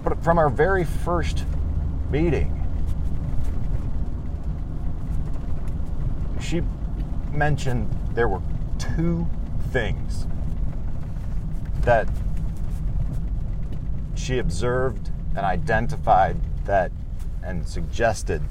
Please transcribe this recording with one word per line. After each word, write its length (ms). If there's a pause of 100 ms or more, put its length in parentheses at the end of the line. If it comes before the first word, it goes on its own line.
But 200
from 140
our 120
very 340
first 600 (640)
meeting, 460 (3750)
she 220 (720)
mentioned 640 (200)
there 140
were 140 (360)
two 500 (440)
things 540 (1600)
that 260 (2000)
she 240
observed 720 (240)
and 100
identified 920 (280)
that, 260 (520)
and 240
suggested 840